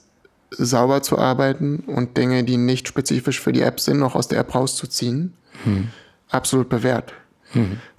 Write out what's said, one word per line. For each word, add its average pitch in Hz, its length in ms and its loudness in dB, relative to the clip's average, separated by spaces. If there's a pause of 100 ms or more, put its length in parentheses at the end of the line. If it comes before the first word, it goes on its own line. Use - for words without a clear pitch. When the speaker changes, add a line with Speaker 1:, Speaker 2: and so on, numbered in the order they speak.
(520)
Speaker 1:
sauber 127 520 2
zu - 160 0
arbeiten 135 680 0
und 123 320 -2
Dinge, 127 260 2
die 123 140 0
nicht 127 300 0
spezifisch 135 520 -2
für - 140 0
die 127 80 4
App 131 180 0
sind, 143 200 2
noch 131 160 2
aus 127 140 0
der 135 100 0
App 120 160 -2
rauszuziehen, 131 800 -2 (300)
Speaker 2:
Mhm. 101 260 0 (420)
Speaker 1:
absolut 127 380 0
bewährt. 120 440 0 (400)
Speaker 2:
Mhm. 110 240 0 (220)